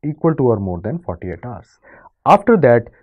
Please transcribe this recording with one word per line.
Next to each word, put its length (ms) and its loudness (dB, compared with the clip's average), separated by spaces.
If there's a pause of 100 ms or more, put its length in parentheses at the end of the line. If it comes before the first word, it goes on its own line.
equal 300 -2
to 80 -2
or 180 2
more 220 -8
than 160 -8
forty-eight 440 -12
hours. 360 -18 (480)
After 320 4
that, 300 2 (140)